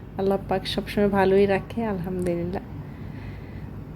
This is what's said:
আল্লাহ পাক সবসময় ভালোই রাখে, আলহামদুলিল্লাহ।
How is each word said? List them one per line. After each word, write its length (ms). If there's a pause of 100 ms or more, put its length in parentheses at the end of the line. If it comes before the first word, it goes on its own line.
(180)
আল্লাহ 200 (100)
পাক 180
সবসময় 420
ভালোই 380
রাখে, 400
আলহামদুলিল্লাহ। 760 (1300)